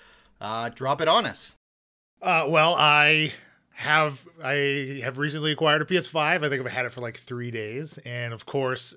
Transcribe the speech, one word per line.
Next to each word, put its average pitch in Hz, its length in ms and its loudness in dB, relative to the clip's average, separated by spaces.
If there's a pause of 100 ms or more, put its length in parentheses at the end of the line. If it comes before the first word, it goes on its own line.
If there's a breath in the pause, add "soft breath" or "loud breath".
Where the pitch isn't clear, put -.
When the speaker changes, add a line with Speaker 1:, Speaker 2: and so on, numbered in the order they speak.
(420 soft breath)
Speaker 1:
uh, 113 260 -4
drop 131 320 -2
it 160 80 0
on 202 160 4
us. - 300 -10 (680)
Speaker 2:
Uh, 170 280 2
well, 165 260 6
I 151 580 4 (420 loud breath)
have, 151 540 0 (160)
I 139 580 -2
have 127 140 -6
recently 151 360 -2
acquired 151 280 4
a 151 60 -2
P 180 100 0
S 170 100 0
five. 156 380 0
I 143 60 0
think 135 100 -2
I've 123 100 -6
had 123 140 -2
it 120 80 -8
for, 127 80 -12
like, 117 160 -8
three 120 340 -10
days. 113 480 -8
And 120 360 -8
of 107 100 -14
course, 127 520 -4